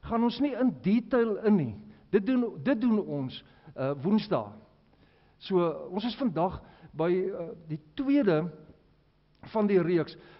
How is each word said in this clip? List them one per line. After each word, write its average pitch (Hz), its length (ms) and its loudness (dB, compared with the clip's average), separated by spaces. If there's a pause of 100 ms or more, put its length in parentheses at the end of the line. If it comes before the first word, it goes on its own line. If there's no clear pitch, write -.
gaan 226 220 0
ons 233 160 0
nie 277 180 0
in 240 240 2
detail 226 540 2 (100)
in 208 100 6
nie. 123 200 -2 (340)
Dit 220 160 2
doen, 240 360 0
dit 254 180 0
doen 226 180 2
ons, 147 460 -6 (320)
uh, 135 260 -4
Woensdae. 156 500 0 (840)
So, 180 240 0 (260)
ons 202 160 -6
is 233 140 -6
vandag 180 420 -2 (320)
by, 185 380 0
uh, 170 240 -10 (140)
die 151 120 -8 (140)
tweede 214 560 2 (1040)
van 214 120 2
die 196 140 4
reeks. 165 360 0 (240)